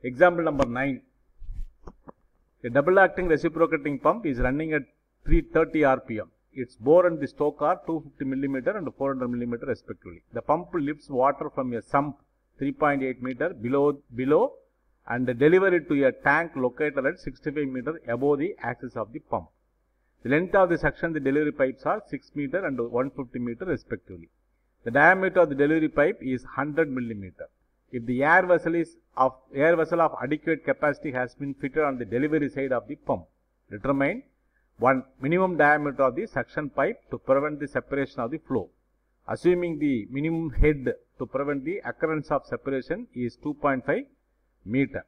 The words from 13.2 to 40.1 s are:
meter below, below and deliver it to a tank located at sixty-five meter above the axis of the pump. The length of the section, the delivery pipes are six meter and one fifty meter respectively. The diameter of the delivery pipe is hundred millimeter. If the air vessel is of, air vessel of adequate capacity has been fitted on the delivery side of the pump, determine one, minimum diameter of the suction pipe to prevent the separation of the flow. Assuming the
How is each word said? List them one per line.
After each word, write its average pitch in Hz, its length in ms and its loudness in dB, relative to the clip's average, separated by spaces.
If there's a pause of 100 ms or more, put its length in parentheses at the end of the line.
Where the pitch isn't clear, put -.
meter 127 280 -4
below, 139 500 0 (160)
below 151 380 2 (540)
and 123 200 -2 (100)
deliver 180 380 6
it 156 120 -2
to 139 180 2
a 127 60 6
tank 156 440 0
located 135 500 -2
at 170 140 -2
sixty-five 147 480 -6
meter 131 400 -8
above 135 320 0
the 165 200 -4
axis 120 360 -10
of 110 180 -8
the 156 60 -12
pump. - 300 -8 (720)
The 120 60 -8
length 170 260 0
of 190 140 6
the 165 100 0
section, 160 340 -2
the 156 60 -4
delivery 143 320 2
pipes 131 340 -2
are 202 220 -2
six - 260 -12
meter 147 320 -4
and 135 140 -4 (120)
one 131 200 -2
fifty 127 260 -12
meter 120 280 -6
respectively. 98 640 -8 (540)
The 117 80 -6
diameter 185 500 4
of 160 80 4
the 139 60 -4
delivery 151 340 2
pipe 160 320 2
is 127 220 -6
hundred 147 460 -2
millimeter. 110 600 -10 (420)
If 120 160 -8
the 127 160 0
air 175 240 6
vessel 165 260 2
is 165 240 -4 (180)
of, 131 180 4 (200)
air 156 220 4
vessel 165 260 0
of 156 200 2
adequate 147 440 -2
capacity 143 460 -2
has 127 240 -4
been 139 180 -8
fitted 143 300 -2
on 135 160 -2
the 120 60 -6
delivery 143 440 0
side 135 220 -4
of 120 160 -2
the 147 80 -10
pump, 98 300 -6 (440)
determine 139 540 -2 (560)
one, 127 240 2 (160)
minimum 175 380 0
diameter 147 460 4
of 123 120 2
the 185 120 -6
suction 139 420 -6
pipe 160 300 -2 (100)
to - 80 -8
prevent 143 420 0
the 147 80 -8
separation 139 520 -6
of 120 100 -4
the 156 80 -8
flow. 117 320 -4 (580)
Assuming 175 520 0
the 135 320 0